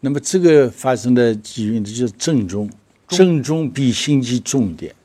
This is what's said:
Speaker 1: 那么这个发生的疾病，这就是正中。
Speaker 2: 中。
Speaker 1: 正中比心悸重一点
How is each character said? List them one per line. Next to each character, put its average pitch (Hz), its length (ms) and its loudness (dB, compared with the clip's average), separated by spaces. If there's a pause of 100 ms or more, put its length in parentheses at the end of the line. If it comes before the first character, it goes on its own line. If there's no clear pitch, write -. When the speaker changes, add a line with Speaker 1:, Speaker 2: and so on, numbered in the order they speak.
Speaker 1:
那 139 80 -4
么 143 120 -2
这 190 180 -2
个 151 300 6
发 127 260 -2
生 120 180 0
的 117 220 4
疾 107 340 -8
病， 110 140 -4
这 101 80 -10
就 120 160 -4
是 98 100 -6
正 131 300 -2
中。 101 220 -6 (380)
Speaker 2:
中。 180 100 -6
Speaker 1:
正 175 260 4
中 156 260 -4
比 135 220 0
心 139 300 0
悸 123 180 -2
重 120 320 -2
一 - 20 -10
点 - 320 -14